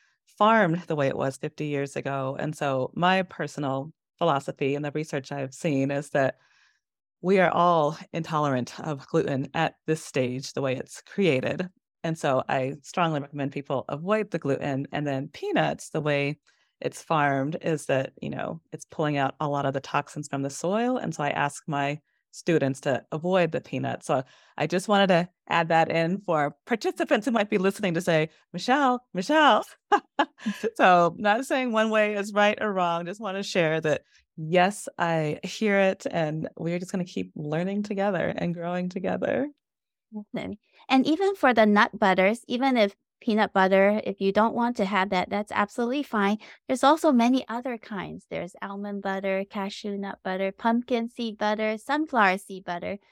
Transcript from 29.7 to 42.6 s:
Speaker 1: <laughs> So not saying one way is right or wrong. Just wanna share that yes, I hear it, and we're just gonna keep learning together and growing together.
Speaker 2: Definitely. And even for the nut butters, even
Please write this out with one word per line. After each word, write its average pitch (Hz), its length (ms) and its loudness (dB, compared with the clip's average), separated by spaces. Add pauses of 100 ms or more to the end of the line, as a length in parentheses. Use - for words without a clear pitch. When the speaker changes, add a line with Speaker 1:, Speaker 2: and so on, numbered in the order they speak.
Speaker 1:
<laughs> - 140 4 (720)
So 175 420 6
not 208 280 0
saying 254 260 0
one 220 160 2
way 214 260 2
is 202 200 -4
right 208 260 4
or 214 120 -2
wrong. 175 340 0
Just 208 140 -10
wanna 196 220 -6
share 160 380 0
that 156 220 0 (340)
yes, 180 520 2 (100)
I 160 460 0
hear 196 340 0
it, 190 320 2
and 156 460 -2
we're 170 220 -4
just 180 140 -10
gonna 180 120 -2
keep 185 320 -8
learning 175 480 -4
together 196 520 -2
and 170 180 -2
growing 175 340 -4
together. 185 600 -2 (640)
Speaker 2:
Definitely. 208 460 -10 (300)
And 262 180 4
even 381 280 2
for 254 200 4
the 220 120 6
nut 208 320 4
butters, 190 500 2
even 247 280 0